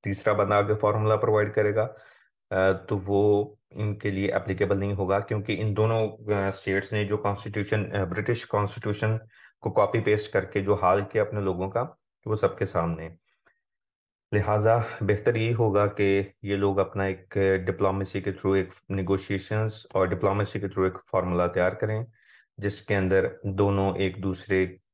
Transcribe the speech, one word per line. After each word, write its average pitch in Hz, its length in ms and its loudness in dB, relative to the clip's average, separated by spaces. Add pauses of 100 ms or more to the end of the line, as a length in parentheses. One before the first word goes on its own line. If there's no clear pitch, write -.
तीसरा 101 300 -2
बंदा 104 240 2
अगर 101 180 2
फॉर्मूला 107 400 2
प्रोवाइड 107 380 2
करेगा, 107 300 2 (680)
अ, 95 200 4
तो 92 260 -2
वो 101 580 2 (160)
इनके 104 400 -4
लिए 98 240 -2
एप्लीकेबल 98 420 0
नहीं 101 160 -2
होगा 98 260 0
क्योंकि 104 340 -4
इन 104 200 -2
दोनों, 110 600 0
अ, 98 180 0
स्टेट्स 98 420 -4
ने 104 120 0
जो 104 120 -2
कॉन्स्टिट्यूशन, 104 680 -2
अ, 95 200 -2
ब्रिटिश 107 400 -4
कॉन्स्टिट्यूशन 107 760 -2 (420)
को 104 100 -4
कॉपी 107 280 2
पेस्ट 104 320 0
करके 98 300 -2
जो 98 140 2
हाल 98 280 2
किया 107 220 0
अपने 107 160 -6
लोगों 92 280 -2
का, 117 120 -2 (460)
वो 107 80 0
सबके 101 300 0
सामने 85 380 -2
है। 82 200 -16 (1120)
लिहाजा 107 500 4 (200)
बेहतर 104 340 2
यही 113 140 0
होगा 107 340 2
कि 98 480 0 (100)
ये 101 120 -2
लोग 98 220 2
अपना 98 300 -2
एक 95 300 -8
डिप्लोमेसी 95 840 0
के 95 100 -4
through, 95 240 0
एक 92 140 0 (220)
नेगोशिएशंस 98 960 -2 (100)
और 95 140 2
डिप्लोमेसी 98 500 0
के 98 80 -4
through 92 200 0
एक 92 100 -4 (100)
फॉर्मूला 90 400 0
तैयार 90 280 0
करें, 110 320 -4 (520)
जिसके 101 340 -4
अंदर 95 520 2
दोनों 98 520 2
एक 95 240 -2
दूसरे 92 580 -2 (140)